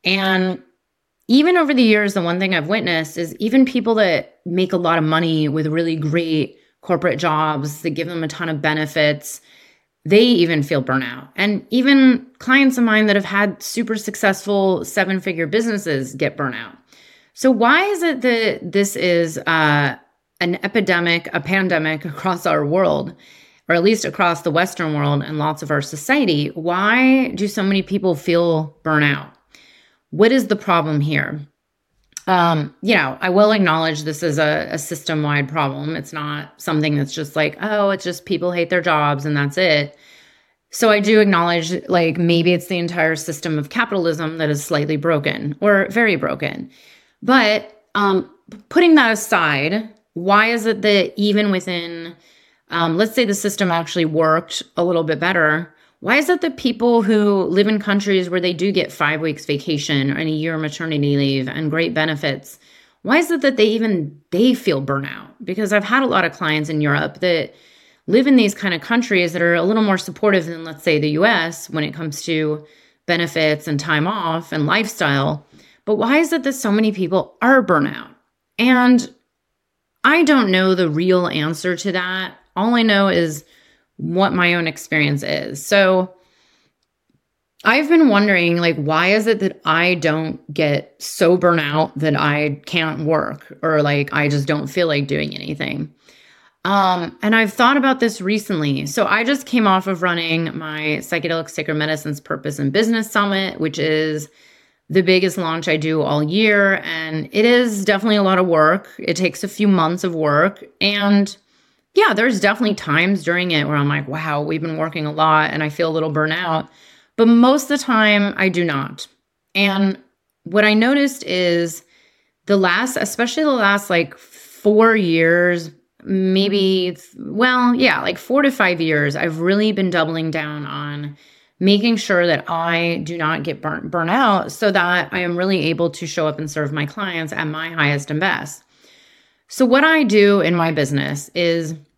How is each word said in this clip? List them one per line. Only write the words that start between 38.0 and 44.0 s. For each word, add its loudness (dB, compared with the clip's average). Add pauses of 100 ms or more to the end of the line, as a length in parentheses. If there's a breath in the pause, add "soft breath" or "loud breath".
just -8
people -2
hate -2
their 0
jobs 0
and -2
that's -2
it." 0 (760 soft breath)
So 2
I 4
do 4
acknowledge, 2 (160)
like, 0
maybe 2
it's -2
the -4
entire 0
system -6
of -8
capitalism -2